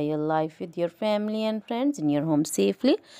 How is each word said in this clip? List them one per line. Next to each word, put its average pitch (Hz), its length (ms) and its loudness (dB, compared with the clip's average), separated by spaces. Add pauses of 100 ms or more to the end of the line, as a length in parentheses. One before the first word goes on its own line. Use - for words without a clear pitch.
your 151 100 -2
life 156 420 0
with 175 160 -10
your 170 140 0
family 214 540 -2
and 220 200 -2
friends 269 360 -2
in 151 100 0
your 147 140 2
home 156 220 2
safely. 196 520 2 (220)